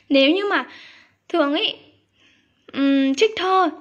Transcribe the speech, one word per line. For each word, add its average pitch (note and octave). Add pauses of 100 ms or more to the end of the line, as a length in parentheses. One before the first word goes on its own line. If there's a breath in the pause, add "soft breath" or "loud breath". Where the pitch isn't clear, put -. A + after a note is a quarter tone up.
Nếu C#4
như G4
mà D#4+ (640 loud breath)
thường D4
ý, G4+ (1000 soft breath)
ừm, C4+
trích G#4+
thơ, F#4 (120)